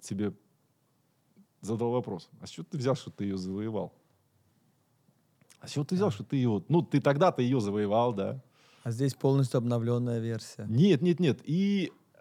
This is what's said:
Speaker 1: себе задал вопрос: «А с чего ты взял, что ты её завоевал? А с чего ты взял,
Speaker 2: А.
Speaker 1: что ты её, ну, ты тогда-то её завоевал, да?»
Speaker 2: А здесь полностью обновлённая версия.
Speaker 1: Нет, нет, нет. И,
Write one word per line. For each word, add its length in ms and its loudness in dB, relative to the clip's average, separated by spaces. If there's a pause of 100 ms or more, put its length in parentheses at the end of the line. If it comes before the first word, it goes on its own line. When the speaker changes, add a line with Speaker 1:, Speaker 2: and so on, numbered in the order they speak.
Speaker 1:
себе 320 -4 (1300)
задал 300 -2
вопрос: 380 -4 (120)
«А 60 -16
с 20 -16
чего 200 -14
ты 80 -8
взял, 180 0
что 160 -10
ты 140 -8
её 120 -2
завоевал? 560 -6 (1700)
А 80 -18
с 40 -14
чего 140 -4
ты 100 -2
взял, 120 2
Speaker 2:
А. 40 2
Speaker 1:
что 120 -10
ты 140 -2
её, 320 0
ну, 120 4
ты 200 0
тогда-то 400 4
её 180 2
завоевал, 540 2
да?» 280 -4 (420)
Speaker 2:
А 80 -4
здесь 220 -2
полностью 460 2
обновлённая 600 0
версия. 480 -8
Speaker 1:
Нет, 340 6
нет, 180 2
нет. 240 2
И, 480 0 (300)